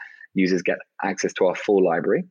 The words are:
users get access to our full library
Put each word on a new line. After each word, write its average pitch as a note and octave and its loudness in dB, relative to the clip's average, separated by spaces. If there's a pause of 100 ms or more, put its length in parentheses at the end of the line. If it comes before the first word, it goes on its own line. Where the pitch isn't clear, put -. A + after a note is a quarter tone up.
(340)
users F#2 2
get - -2 (260)
access G2 -2
to - 0
our F2 2
full G2 2
library F2 0